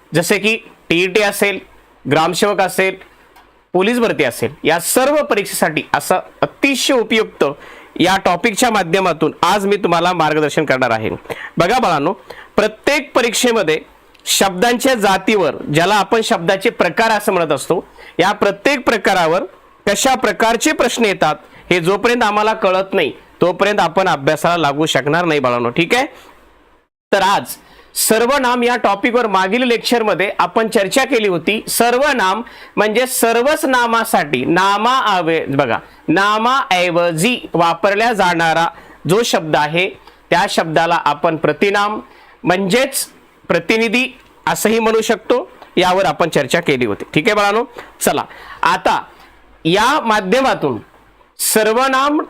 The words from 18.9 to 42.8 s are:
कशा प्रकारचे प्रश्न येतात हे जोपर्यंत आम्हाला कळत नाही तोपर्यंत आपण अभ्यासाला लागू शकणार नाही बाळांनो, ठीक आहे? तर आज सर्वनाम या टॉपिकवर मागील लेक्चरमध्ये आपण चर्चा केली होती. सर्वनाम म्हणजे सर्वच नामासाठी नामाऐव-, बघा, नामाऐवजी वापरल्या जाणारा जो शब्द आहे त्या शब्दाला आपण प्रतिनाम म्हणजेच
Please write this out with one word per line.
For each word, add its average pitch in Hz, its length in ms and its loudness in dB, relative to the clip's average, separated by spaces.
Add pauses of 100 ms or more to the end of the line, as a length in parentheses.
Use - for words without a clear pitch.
कशा 208 300 2
प्रकारचे 233 560 0
प्रश्न 262 340 0
येतात 170 300 0 (340)
हे 180 100 2
जोपर्यंत 208 440 0
आम्हाला 208 320 0
कळत 190 380 -2
नाही 160 180 0 (300)
तोपर्यंत 190 380 2
आपण 185 280 0
अभ्यासाला 156 500 0
लागू 147 280 0
शकणार 151 400 0
नाही 151 140 2
बाळांनो, 123 300 0
ठीक 170 260 -2
आहे? 262 100 0 (1080)
तर 196 100 4
आज 180 340 0 (420)
सर्वनाम 240 640 2
या 240 140 2
टॉपिकवर 226 500 0
मागील 190 360 0
लेक्चरमध्ये 220 680 0 (100)
आपण 220 300 0
चर्चा 233 360 0
केली 233 220 0
होती. 185 420 -2
सर्वनाम 240 720 0 (340)
म्हणजे 214 340 0
सर्वच 240 560 0
नामासाठी 226 800 0
नामाऐव-, 190 1120 0
बघा, 123 220 0 (320)
नामाऐवजी 190 1300 0 (140)
वापरल्या 196 600 0
जाणारा 170 540 0 (420)
जो 214 160 2
शब्द 165 320 -2
आहे 160 320 0 (400)
त्या 175 200 2
शब्दाला 165 560 0
आपण 151 320 0
प्रतिनाम 202 640 0 (440)
म्हणजेच 196 640 0 (420)